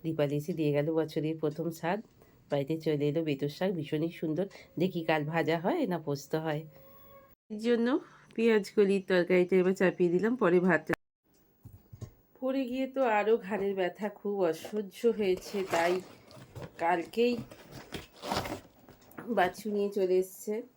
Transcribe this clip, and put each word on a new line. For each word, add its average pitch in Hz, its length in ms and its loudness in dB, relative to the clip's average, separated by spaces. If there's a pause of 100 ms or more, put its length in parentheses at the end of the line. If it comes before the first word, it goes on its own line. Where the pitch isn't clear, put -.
দীপালি 151 360 0
এসে 147 220 -4
দিয়ে 147 140 2
গেল 147 140 2 (120)
বছরের 156 420 -2
প্রথম 156 260 -4 (120)
স্বাদ, 180 200 -2 (500)
বাড়িতে 143 260 -2 (100)
চলে 147 240 0
এলো 151 200 0
বেতর 143 280 -2
শাক, 190 220 0
ভীষণই 156 420 -4
সুন্দর। 165 260 -2 (320)
দেখি 175 300 0
কাল 156 160 2
ভাজা 156 400 0
হয় 302 180 0 (100)
না 170 140 -2
পোস্ত 143 260 -4 (120)
হয়। 156 180 -2 (880)
এর 214 160 -10
জন্য 233 220 4 (440)
পেঁয়াজ 220 400 4
কলির 196 360 4
তরকারিটা 180 480 4
এবার 185 180 4
চাপিয়ে 180 380 2
দিলাম, 185 240 2
পরে 180 240 4
ভাতটা। 170 320 2 (1500)
পড়ে 262 300 0
গিয়ে 262 240 -2
তো 269 60 -2 (180)
আরও 208 200 4
ঘাড়ের 196 360 -2
ব্যথা 190 340 -2 (100)
খুব 202 160 -4 (160)
অসহ্য 196 500 -6 (180)
হয়েছে, 190 380 -2 (140)
তাই 175 240 2 (840)
কালকেই 180 560 0 (2000)
বাছু 180 320 0
নিয়ে 202 260 -2
চলে 185 260 2
এসছে। - 300 -8 (240)